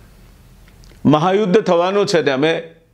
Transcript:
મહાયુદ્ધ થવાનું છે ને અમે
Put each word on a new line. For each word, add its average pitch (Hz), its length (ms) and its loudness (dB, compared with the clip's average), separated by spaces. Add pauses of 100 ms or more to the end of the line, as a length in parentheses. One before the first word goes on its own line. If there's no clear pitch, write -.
(1040)
મહાયુદ્ધ 185 560 2
થવાનું 185 460 0
છે 170 160 0
ને 139 80 -2
અમે 151 440 -4 (200)